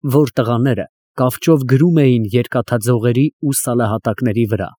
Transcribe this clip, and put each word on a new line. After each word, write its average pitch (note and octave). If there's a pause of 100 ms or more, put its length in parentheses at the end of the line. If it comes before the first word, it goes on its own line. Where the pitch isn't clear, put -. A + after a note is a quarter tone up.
որ C#3
տղաները A#2 (300)
կավճով C3+
գրում D3
էին B2
երկաթաձողերի A#2+ (100)
ու C#3
սալահատակների A2+
վրա G2